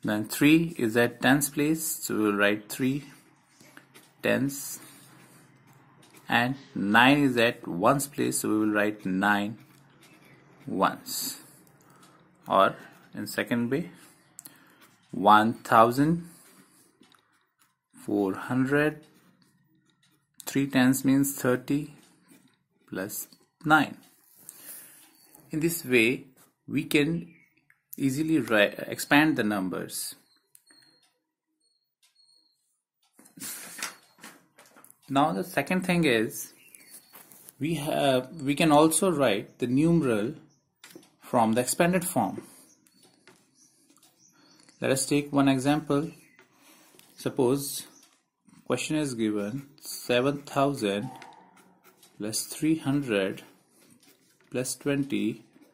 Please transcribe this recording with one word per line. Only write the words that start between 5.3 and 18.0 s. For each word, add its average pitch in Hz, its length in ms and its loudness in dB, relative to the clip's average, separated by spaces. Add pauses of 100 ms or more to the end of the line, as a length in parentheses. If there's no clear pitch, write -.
And 120 240 0 (200)
nine 117 440 4
is 135 180 0
at 120 320 0
ones 120 380 0
place, - 340 -4
so 110 80 -4
we 107 120 0
will 107 120 0
write 104 320 -2
nine 101 540 -2 (1080)
ones. - 720 -4 (1120)
Or 98 260 4 (400)
in 104 120 -8
second 120 440 -4
way, 165 200 -4 (1200)
one 107 420 6
thousand 127 760 2 (1700)